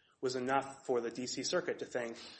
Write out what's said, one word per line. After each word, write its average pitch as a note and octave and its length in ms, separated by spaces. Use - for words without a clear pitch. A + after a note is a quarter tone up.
was B2+ 160
enough C3 480
for B2 160
the A#2 100
D B2 160
C - 160
Circuit E3+ 360
to C#3 80
think A#2 300